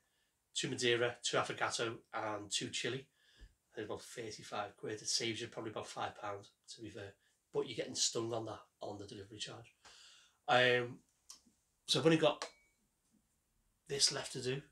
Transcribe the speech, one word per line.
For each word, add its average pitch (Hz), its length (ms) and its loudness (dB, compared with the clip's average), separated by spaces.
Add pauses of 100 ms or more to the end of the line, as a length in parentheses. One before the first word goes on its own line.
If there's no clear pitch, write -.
(540)
two - 160 0
Madeira, 120 540 4
two - 140 2
Affogato 117 560 0 (200)
and 107 360 -4
two - 200 -2
Chili. 127 380 -4 (680)
They're 107 120 -6
about 107 160 -8
thirty-five 110 760 -8
quid. 107 260 -6
It - 60 -8
saves 113 320 2
you 117 80 -6
probably 113 240 -8
about 110 160 -6
five 107 340 -6
pounds, 101 280 -8 (260)
to 117 60 -16
be 110 80 -8
fair. 101 240 -10 (400)
But 143 140 0
you're 120 80 -8
getting 127 200 -4
stung 117 380 0
on 113 120 -2
that, 104 140 -8 (220)
on 104 160 -6
the 101 80 -10
delivery 107 320 -12
charge. - 360 -10 (720)
Um, 123 520 6 (840)
so - 140 4
I've 127 60 4
only 160 120 8
got - 280 4 (1400)
this 139 240 4
left - 200 -4
to 131 80 -4
do, 131 200 0 (100)